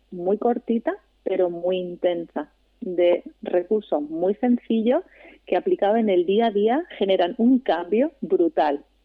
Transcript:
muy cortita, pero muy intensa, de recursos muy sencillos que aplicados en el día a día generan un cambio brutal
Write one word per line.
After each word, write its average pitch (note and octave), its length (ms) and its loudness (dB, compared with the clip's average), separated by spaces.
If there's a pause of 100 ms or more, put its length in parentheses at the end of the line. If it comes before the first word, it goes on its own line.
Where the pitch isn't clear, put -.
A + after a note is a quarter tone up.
(100)
muy F3+ 280 -2
cortita, A#3+ 560 -2 (300)
pero F#3 260 0
muy F3 280 -2
intensa, F3 720 -4 (300)
de F3 420 0 (200)
recursos F3+ 600 -2
muy E3 320 -2
sencillos A#3+ 680 0 (440)
que F#3+ 100 -2
aplicados G3 420 0
en A3 120 0
el F3+ 160 2
día G#3 200 2
a A3+ 40 2
día A3 340 0 (140)
generan F#3+ 400 0
un B3 200 4
cambio G3+ 600 0
brutal E3 640 0 (200)